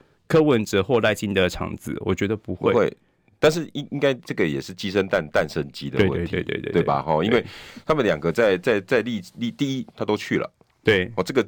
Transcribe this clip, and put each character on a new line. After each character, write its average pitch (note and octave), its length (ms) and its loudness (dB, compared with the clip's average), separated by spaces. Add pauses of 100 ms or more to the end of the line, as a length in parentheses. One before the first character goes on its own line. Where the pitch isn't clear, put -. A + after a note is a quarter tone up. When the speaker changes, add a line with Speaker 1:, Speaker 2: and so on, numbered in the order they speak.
(260)
Speaker 1:
柯 D#3+ 160 4
文 B2+ 220 4
哲 G2 180 2
或 A2+ 200 2
赖 G#2+ 120 2
清 G2+ 200 -4
德 F#2+ 80 4
的 F2+ 80 4
场 - 260 -6
子？ - 180 -10 (120)
我 F#2+ 100 0
觉 G2+ 100 -2
得 G#2 120 -2
不 - 180 -10
会。 - 160 0
Speaker 2:
不 - 60 2
会。 F2+ 200 2 (400)
但 D#3 140 4
是 D#3+ 220 -6
应-， C#3+ 180 -10
应 C#3+ 80 -6
该 C#3 140 2
这 B2 200 -10
个 F#2+ 140 0
也 C#2 140 -2
是 F#2+ 120 -14
鸡 F#2+ 160 -8
生 F#2+ 160 2
蛋， F#2 240 0
蛋 F#2 200 2
生 C#2+ 240 -4
鸡 C#2+ 160 -10
的 C2 180 0
问 F2 180 -2
题， D#2+ 60 -8
Speaker 1:
对， E2+ 100 -2
对， - 20 -8
对， - 180 -6
对， - 0 -
对， F2 100 -6
Speaker 2:
对 F2 120 2
吧？ C#2 180 0
Speaker 1:
对。 D#2 120 -2
Speaker 2:
哈， D#2 120 2
因 A2+ 60 0
为 A#2+ 120 2 (420)
他 D#3+ 80 0
们 C#3 120 2
两 E2+ 120 2
个 E2 140 0
在， G2+ 280 4
在， G#2+ 200 0
在 A2+ 220 2
历-， A2 200 -6 (140)
历-， A2+ 160 -4
第 C3+ 260 -4
一， B2 160 -6
他 A2+ 120 -8
都 G#2 100 0
去 G2 220 -4
了。 - 120 -4 (320)
Speaker 1:
对。 G2+ 360 2
Speaker 2:
哦， F#2 40 2
这 - 120 -6
个， A#2+ 140 4